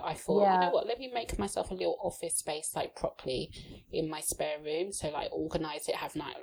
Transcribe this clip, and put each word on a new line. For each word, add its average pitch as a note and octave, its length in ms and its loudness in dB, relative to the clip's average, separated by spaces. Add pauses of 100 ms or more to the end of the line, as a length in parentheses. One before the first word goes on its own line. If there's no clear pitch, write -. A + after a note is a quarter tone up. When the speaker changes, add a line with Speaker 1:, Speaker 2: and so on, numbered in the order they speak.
Speaker 1:
I E3+ 120 -2
thought, G3 360 6
"You F#3 80 8
Speaker 2:
Yeah. - 0 -
Speaker 1:
know F3+ 140 6
what, - 160 4
let A#3+ 120 -2
me C4 140 -8
make A#3+ 240 -2
myself G3 320 0
a G3 40 -2
little F3 280 0
office F3 360 -2
space, D#3 400 -4
like, - 180 -4
properly - 560 -2 (400)
in D#3+ 180 0
my D#3 120 -4
spare D3+ 400 -2
room." E3 320 -2
So, - 160 -2
like, D3 240 -4
organise D#3+ 560 -2
it, D3+ 80 2
have - 180 -6
my, D3 280 -4